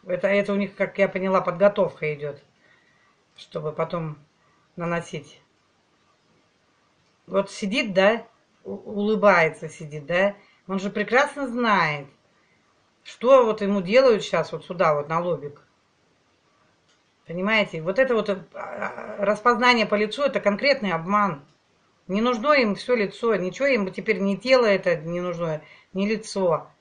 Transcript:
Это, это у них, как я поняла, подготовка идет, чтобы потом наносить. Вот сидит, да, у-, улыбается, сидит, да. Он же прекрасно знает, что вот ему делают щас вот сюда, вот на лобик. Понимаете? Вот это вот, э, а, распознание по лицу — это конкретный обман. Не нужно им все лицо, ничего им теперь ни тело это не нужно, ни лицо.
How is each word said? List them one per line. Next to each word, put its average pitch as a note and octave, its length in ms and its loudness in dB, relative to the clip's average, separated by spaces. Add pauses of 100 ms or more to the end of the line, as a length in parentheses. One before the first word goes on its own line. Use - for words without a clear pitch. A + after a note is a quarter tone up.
Это, F3+ 220 -2
это G3+ 260 2
у - 20 0
них, G3 200 -4
как - 220 -4
я G3 100 4
поняла, F#3+ 340 0
подготовка F3 720 0
идет, C#3+ 280 -10 (960)
чтобы D#3 340 -8
потом D#3+ 460 -6 (580)
наносить. E3+ 680 -6 (1900)
Вот G3 240 -2
сидит, G#3+ 420 -4
да, G#3 320 4 (380)
у-, G3 100 -12
улыбается, G3 960 2
сидит, D3+ 360 -14
да. F#3+ 300 0 (320)
Он F#3+ 120 -4
же G3 100 -6
прекрасно B3+ 580 -2
знает, F#3+ 600 0 (960)
что B3 420 4
вот G#3+ 160 -2
ему G3+ 200 0
делают A3 420 4
щас E3 280 -2
вот D#3+ 140 -12
сюда, E3+ 300 2
вот D3 120 -4
на D#3+ 120 -2
лобик. D3+ 420 -6 (1700)
Понимаете? F#3 540 -2
Вот F#3 180 -2
это B3+ 160 2
вот, G#3+ 140 0
э, F#3 140 -4 (100)
а, - 680 -10
распознание A3+ 680 2
по G#3+ 100 0
лицу — G#3+ 280 -2
это B3 160 0
конкретный G#3+ 520 0
обман. F3 540 -2 (640)
Не G3 140 -2
нужно B3 320 2
им A3+ 220 2
все B3 200 -2
лицо, A3 400 -2
ничего F#3 320 -2
им G#3 260 0
теперь G3 260 -4
ни G3 160 0
тело B3 300 2
это F#3 300 2
не E3+ 260 -6
нужно, E3+ 400 -4 (320)
ни G3 140 -2
лицо. G3 600 -2 (140)